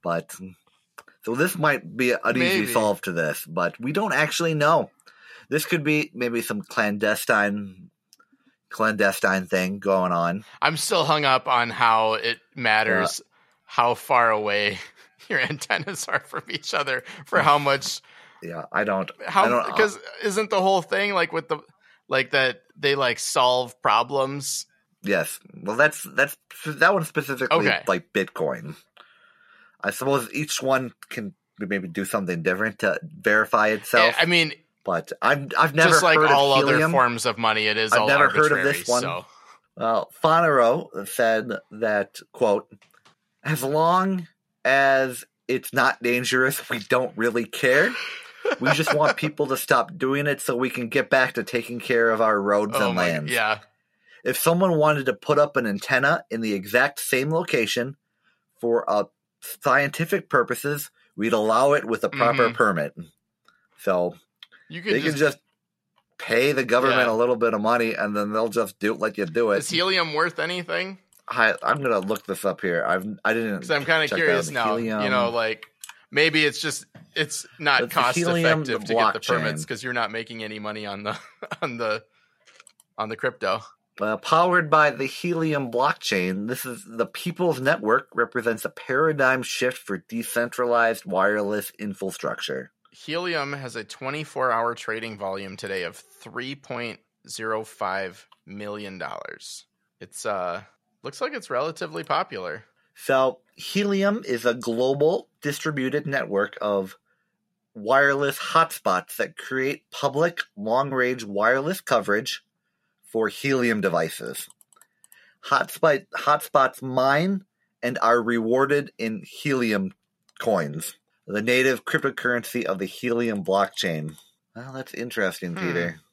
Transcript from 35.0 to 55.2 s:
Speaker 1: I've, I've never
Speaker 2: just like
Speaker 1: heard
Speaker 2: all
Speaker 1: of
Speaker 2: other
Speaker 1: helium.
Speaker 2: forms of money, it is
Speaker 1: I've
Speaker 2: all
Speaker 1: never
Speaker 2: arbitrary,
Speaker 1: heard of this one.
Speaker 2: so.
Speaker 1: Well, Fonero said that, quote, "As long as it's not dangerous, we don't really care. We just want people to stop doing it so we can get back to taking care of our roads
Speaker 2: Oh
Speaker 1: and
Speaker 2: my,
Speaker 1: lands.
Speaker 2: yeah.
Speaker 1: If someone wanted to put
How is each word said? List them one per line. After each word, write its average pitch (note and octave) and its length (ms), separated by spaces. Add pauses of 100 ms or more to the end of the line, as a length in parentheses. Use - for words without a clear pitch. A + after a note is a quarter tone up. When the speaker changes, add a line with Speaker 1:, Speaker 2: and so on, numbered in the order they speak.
Speaker 1:
I've, C3+ 380
I've D3 160
never D#3+ 160
Speaker 2:
just D#3+ 120
like E3 160
Speaker 1:
heard D3+ 120
Speaker 2:
all C#3 240
Speaker 1:
of C3+ 60
Speaker 2:
other C#3 120
Speaker 1:
helium. B2+ 200
Speaker 2:
forms B2 340
of A2+ 100
money, A2 300
it G#2+ 100
is A2 160
Speaker 1:
I've A#2 80
Speaker 2:
all A2 80
Speaker 1:
never C#3+ 160
Speaker 2:
arbitrary, D3 380
Speaker 1:
heard F#2+ 60
of D3 60
this - 140
one. B2 140
Speaker 2:
so. F2+ 240 (500)
Speaker 1:
Well, A2+ 340 (140)
Fonero D3+ 840
said A2+ 460 (200)
that, G#2+ 480 (120)
quote, G#2+ 400 (720)
"As D3 180
long E3+ 640 (380)
as C3+ 600 (220)
it's B2 260
not B2+ 280
dangerous, B2 680
we A#2 80
don't B2 380
really A#2 280
care. D3 500 (640)
We - 140
just D3+ 220
want D3 220
people D3+ 320
to C3+ 80
stop - 400
doing C#3 300
it C#3+ 140
so B2 160
we B2+ 140
can A#2+ 180
get B2+ 220
back B2+ 240
to A#2 100
taking A#2 340
care A#2 320
of A2 120
our G#2+ 180
roads G#2 340
Speaker 2:
Oh G2+ 120
Speaker 1:
and F#2 100
Speaker 2:
my, F2+ 120
Speaker 1:
lands. D#2 240
Speaker 2:
yeah. A2 260 (640)
Speaker 1:
If B2+ 140
someone F3 400
wanted D3 280
to C3 80
put D3 240